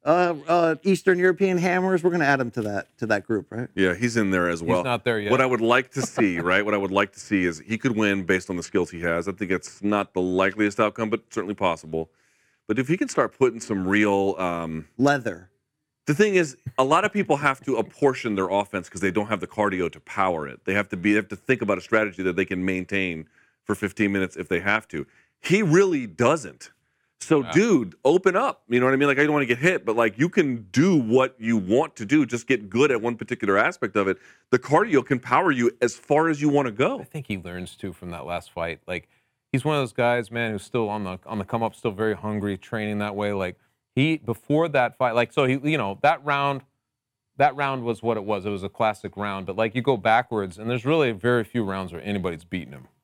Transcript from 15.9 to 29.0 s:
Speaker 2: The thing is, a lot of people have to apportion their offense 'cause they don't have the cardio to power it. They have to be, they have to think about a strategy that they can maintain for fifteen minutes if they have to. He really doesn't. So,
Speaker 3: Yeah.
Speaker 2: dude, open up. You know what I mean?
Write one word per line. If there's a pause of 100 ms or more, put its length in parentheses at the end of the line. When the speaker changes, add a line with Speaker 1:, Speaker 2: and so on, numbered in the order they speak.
Speaker 2:
The
thing
is, (220)
a
lot
of
people
have
to
apportion
their
offense
'cause
they
don't
have
the
cardio
to
power
it.
They
have
to
be,
they
have
to
think
about
a
strategy
that
they
can
maintain (360)
for
fifteen
minutes
if
they
have
to. (360)
He
really
doesn't. (480)
So,
Speaker 3:
Yeah.
Speaker 2:
dude,
open
up.
You
know
what
I
mean?